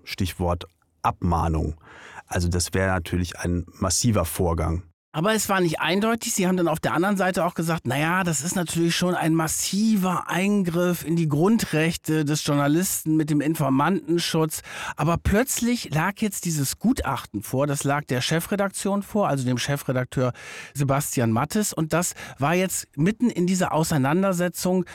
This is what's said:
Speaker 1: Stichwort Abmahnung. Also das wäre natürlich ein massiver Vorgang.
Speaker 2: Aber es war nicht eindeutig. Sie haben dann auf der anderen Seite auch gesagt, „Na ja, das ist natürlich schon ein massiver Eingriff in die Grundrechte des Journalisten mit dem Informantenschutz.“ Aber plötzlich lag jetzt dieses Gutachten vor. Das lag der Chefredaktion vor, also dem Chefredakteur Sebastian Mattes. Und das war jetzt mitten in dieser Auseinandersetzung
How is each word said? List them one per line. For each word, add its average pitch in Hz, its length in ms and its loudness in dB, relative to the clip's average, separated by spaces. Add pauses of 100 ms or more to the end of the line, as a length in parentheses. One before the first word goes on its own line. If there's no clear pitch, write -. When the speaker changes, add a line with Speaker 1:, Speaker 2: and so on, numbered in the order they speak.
Speaker 1:
Stichwort 87 640 -4 (340)
Abmahnung. 82 760 0 (520)
Also 87 220 -2
das 87 240 -2
wäre 95 180 2
natürlich 90 480 -2
ein 87 260 -2 (140)
massiver 95 460 2
Vorgang. 82 580 -2 (300)
Speaker 2:
Aber 190 200 0
es 214 140 0
war 190 140 2
nicht 160 180 0
eindeutig. 226 540 0
Sie 185 120 0
haben 185 120 2
dann 170 100 2
auf - 140 0
der 120 120 -2
anderen 190 220 2
Seite 185 300 0
auch 180 80 -2
gesagt, 165 320 -2
„Na 127 120 0
ja, 170 280 2
das 165 160 0
ist 175 140 -4
natürlich 170 400 0
schon 180 200 0
ein 160 180 0
massiver 185 960 0
Eingriff 180 760 2
in 165 120 0
die 165 140 2
Grundrechte 156 960 2
des 151 200 -2
Journalisten 151 720 2
mit 156 140 2
dem 147 120 2
Informantenschutz.“ 160 1200 0 (360)
Aber 165 200 0
plötzlich 233 760 0
lag 175 240 0
jetzt - 260 -2
dieses 156 320 -2
Gutachten 135 680 -2
vor. 131 220 0
Das 143 200 -2
lag 143 200 0
der 123 160 0
Chefredaktion 196 800 -2
vor, 202 280 0
also 135 160 0
dem 123 120 2
Chefredakteur 127 760 -2 (400)
Sebastian 135 580 2
Mattes. 151 420 0
Und 156 200 -2
das 175 200 0 (240)
war 143 160 2
jetzt 185 420 -2
mitten 208 340 2
in 175 180 0
dieser 180 240 2
Auseinandersetzung 175 1120 2 (120)